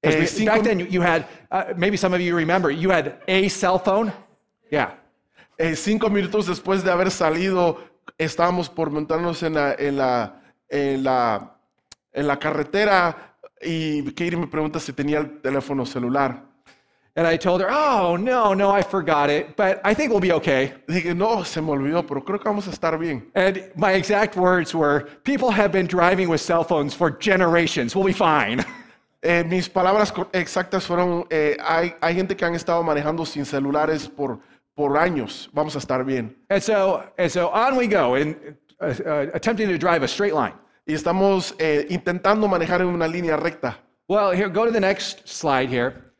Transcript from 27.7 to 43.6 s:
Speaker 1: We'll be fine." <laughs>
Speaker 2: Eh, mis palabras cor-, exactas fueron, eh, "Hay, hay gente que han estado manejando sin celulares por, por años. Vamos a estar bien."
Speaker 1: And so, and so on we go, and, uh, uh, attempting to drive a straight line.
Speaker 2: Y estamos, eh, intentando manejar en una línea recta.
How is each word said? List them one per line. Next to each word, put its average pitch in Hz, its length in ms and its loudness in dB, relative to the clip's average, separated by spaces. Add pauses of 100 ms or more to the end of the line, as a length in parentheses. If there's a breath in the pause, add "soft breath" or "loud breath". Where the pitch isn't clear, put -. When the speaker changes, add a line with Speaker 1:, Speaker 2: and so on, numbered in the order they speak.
Speaker 1:
We'll 190 120 2
be 190 80 2
fine." 143 560 2
<laughs> - 40 -18 (500 loud breath)
Speaker 2:
Eh, 170 200 2
mis 175 240 -2
palabras 196 420 2
cor-, 190 220 -6
exactas 185 520 -4
fueron, 175 460 0
eh, 151 320 2
"Hay, 165 380 0
hay 165 120 0
gente 190 220 -2
que 190 100 -4
han 170 120 0
estado 170 260 0
manejando 156 420 -2
sin 151 200 -6
celulares 143 640 -2
por, 123 320 -8 (340 soft breath)
por 143 240 0
años. 156 540 -2
Vamos 151 240 -2
a - 20 -4
estar 131 260 -2
bien." 127 300 -4 (160)
Speaker 1:
And 196 100 2
so, 196 440 0 (120)
and 175 140 0
so 175 200 0
on 254 260 2
we 247 100 2
go, 147 300 4
and, 151 180 0 (460)
uh, 160 60 -4
uh, 143 460 -2
attempting 214 360 -2
to 175 100 0
drive 170 240 2
a 123 60 0
straight 196 260 -2
line. 131 200 -2 (340 soft breath)
Speaker 2:
Y 156 60 0
estamos, 190 680 0
eh, 151 300 2
intentando 196 580 0
manejar 175 320 0
en 185 80 2
una 170 180 0
línea 165 340 -2
recta. 160 380 -6 (300)